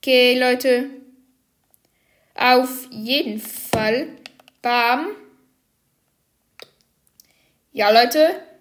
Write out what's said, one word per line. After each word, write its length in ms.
Okay, 360
Leute. 520
Auf 560
jeden 480
Fall. 720
Bam. 540
Ja, 160
Leute. 520